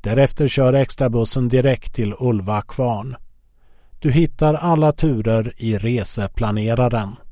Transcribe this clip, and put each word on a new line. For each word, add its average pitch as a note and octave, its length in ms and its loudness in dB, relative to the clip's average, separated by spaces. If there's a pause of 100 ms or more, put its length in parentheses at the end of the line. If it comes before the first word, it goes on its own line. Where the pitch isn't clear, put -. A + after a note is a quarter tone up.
Därefter C3+ 460 2
kör B2+ 260 2
extrabussen B2 760 0
direkt B2+ 460 0
till G#2 240 -2
Ulva G#2 420 -2
kvarn. B2 540 -4 (840)
Du D3 120 2
hittar D#3 420 2
alla D#3 380 2
turer A2+ 680 0
i A2 200 -2
reseplaneraren. A2 1400 -2 (160)